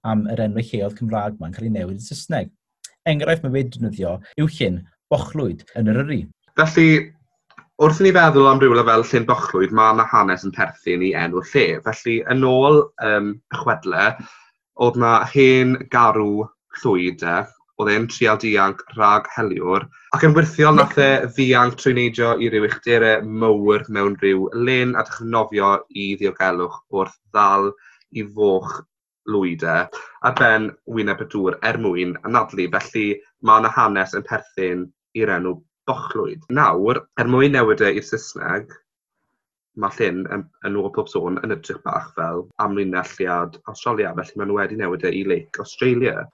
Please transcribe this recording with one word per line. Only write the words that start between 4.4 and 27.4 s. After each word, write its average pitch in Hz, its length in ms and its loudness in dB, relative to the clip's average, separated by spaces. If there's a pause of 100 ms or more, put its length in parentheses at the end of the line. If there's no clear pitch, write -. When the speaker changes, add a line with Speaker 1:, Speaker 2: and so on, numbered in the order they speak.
Speaker 1:
yw 156 160 0
llyn 92 240 -2 (320)
Bochlwyd 120 480 -4 (160)
yn 110 160 2
Eryri. 131 300 -2 (340)
Speaker 2:
Felly, 160 320 4 (920)
wrth 156 220 4
i - 20 4
ni 190 80 8
feddwl 143 380 6
am 135 100 4
rywle 120 240 6
fel 117 240 2
Llyn 117 200 0
Bochlwyd, 95 440 0
ma' 110 240 4
'na 113 140 2
hanes 95 340 2
yn 95 80 -6
perthyn 90 540 -4
i 87 100 -2
enw 87 240 -2
lle. 120 220 0 (240)
Felly, 113 300 -4 (180)
yn 131 100 2
ôl, 139 380 6 (180)
yym, 104 300 -2 (240)
y - 80 -8
chwedle, 95 400 -2 (840)
oedd 120 160 2
'na 117 140 4 (160)
hen 131 480 4 (160)
garw 107 500 2 (380)
llwyd, 90 420 0
e, 85 140 0 (420)
oedd 107 140 0
e'n 113 180 0
trial 110 300 2
dianc 101 400 0 (160)
rhag 104 340 4
heliwr, 95 540 -2 (260)
ac - 160 2
yn 151 80 6
wyrthiol 156 400 4
nath 139 240 4
e 139 80 6 (300)
ddianc 123 420 2
trwy 127 160 2
neidio 117 400 0
i 117 160 0
ryw 107 160 2
uchderau 113 560 2
mowr 107 640 2
mewn 101 320 -2
ryw 95 320 2
lyn 123 400 0
a 113 160 -2
dechrau 113 240 -10
nofio 107 400 0 (240)
i 98 140 -6 (100)
ddiogelwch 90 560 -2 (160)
wrth 95 240 -4 (160)
ddal 98 380 2 (420)